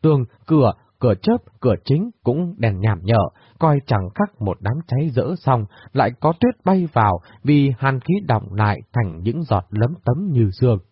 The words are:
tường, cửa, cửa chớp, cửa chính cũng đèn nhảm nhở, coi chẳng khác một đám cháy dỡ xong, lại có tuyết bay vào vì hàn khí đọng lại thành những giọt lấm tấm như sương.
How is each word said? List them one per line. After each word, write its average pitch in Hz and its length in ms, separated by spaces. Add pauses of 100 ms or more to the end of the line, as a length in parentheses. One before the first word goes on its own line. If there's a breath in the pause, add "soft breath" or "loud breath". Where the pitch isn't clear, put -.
tường, 147 220 (220 soft breath)
cửa, 135 260 (260 soft breath)
cửa 113 240
chớp, 226 140 (240)
cửa 117 140 (100)
chính 185 260 (120)
cũng 170 360
đèn 104 220
nhảm 104 220
nhở, 107 180 (380 soft breath)
coi 151 280
chẳng 98 280
khác - 260
một 98 200
đám 107 160 (100)
cháy 143 240
dỡ 135 280
xong, 117 260 (280 loud breath)
lại 120 180 (100)
có 156 200
tuyết 247 140 (100)
bay 185 280
vào 101 280 (240 loud breath)
vì 139 340
hàn 135 220
khí 170 140 (120)
đọng 101 260
lại 104 260 (140)
thành 90 300
những 117 200
giọt 110 280
lấm 117 240 (100)
tấm 165 260
như 113 220
sương. 117 260 (140)